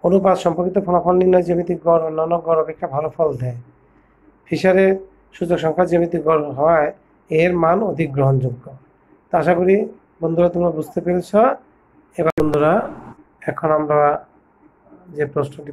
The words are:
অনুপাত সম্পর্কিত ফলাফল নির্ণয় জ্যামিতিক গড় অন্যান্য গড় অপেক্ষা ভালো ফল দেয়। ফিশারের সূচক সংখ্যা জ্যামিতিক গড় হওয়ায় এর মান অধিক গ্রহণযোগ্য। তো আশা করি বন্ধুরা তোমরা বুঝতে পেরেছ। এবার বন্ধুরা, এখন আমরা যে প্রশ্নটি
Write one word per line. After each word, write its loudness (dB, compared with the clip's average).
অনুপাত 2
সম্পর্কিত -2
ফলাফল 0
নির্ণয় 4
জ্যামিতিক -2
গড় 2
অন্যান্য -2
গড় 2
অপেক্ষা -6
ভালো -4
ফল -2
দেয়। -8
ফিশারের 2
সূচক -2
সংখ্যা 0
জ্যামিতিক 0
গড় 2
হওয়ায় 2
এর 2
মান 2
অধিক -4
গ্রহণযোগ্য। 0
তো -8
আশা 2
করি 2
বন্ধুরা 2
তোমরা 0
বুঝতে -6
পেরেছ। -4
এবার 0
বন্ধুরা, 2
এখন -4
আমরা 0
যে -4
প্রশ্নটি -8